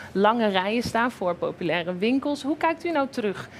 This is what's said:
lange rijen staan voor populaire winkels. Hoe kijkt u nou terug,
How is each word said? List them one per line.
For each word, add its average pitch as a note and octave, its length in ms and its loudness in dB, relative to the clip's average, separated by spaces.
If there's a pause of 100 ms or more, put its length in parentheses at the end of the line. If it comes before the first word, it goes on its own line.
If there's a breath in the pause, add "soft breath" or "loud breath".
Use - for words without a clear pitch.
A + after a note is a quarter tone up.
(120)
lange G#3+ 360 4
rijen G3+ 360 2
staan A#3 280 0
voor F3 240 -2
populaire E3 600 -2
winkels. C4+ 460 0
Hoe D4+ 140 -2
kijkt E4 280 0
u E4+ 60 -2
nou C#4 180 2
terug, G#3+ 400 -6 (100 loud breath)